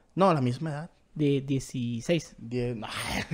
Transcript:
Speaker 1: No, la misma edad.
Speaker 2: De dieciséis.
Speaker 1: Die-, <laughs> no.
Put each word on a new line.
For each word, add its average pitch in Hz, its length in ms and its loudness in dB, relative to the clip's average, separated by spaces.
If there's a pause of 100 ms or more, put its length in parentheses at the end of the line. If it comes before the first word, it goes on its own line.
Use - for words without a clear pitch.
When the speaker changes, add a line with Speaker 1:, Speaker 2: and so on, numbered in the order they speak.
(140)
Speaker 1:
No, 185 180 6
la 151 80 4
misma 131 300 0
edad. 151 200 -8 (240)
Speaker 2:
De 143 320 2
dieciséis. 131 920 -2
Speaker 1:
Die-, 120 360 -2
<laughs> - 20 -4
no. 107 120 -8 (460)